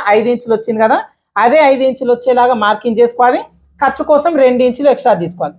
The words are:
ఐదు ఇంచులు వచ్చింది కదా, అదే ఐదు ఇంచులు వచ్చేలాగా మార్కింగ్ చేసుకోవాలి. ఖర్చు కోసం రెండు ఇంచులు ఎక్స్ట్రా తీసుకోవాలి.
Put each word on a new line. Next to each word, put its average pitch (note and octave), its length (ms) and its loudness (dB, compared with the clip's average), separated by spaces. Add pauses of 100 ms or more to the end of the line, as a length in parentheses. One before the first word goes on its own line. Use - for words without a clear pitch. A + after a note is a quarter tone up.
(160)
ఐదు A3 160 0
ఇంచులు A#3+ 240 -4
వచ్చింది A3 280 -6
కదా, B3+ 120 2 (460)
అదే B3+ 160 2 (140)
ఐదు C4 160 -2
ఇంచులు B3+ 280 -4
వచ్చేలాగా B3 380 0 (100)
మార్కింగ్ G#3+ 360 -2
చేసుకోవాలి. A#3+ 400 2 (420)
ఖర్చు C#4 280 -2
కోసం D4+ 220 2 (100)
రెండు B3 260 2
ఇంచులు C4+ 260 -2
ఎక్స్ట్రా B3 280 0
తీసుకోవాలి. E3 360 -8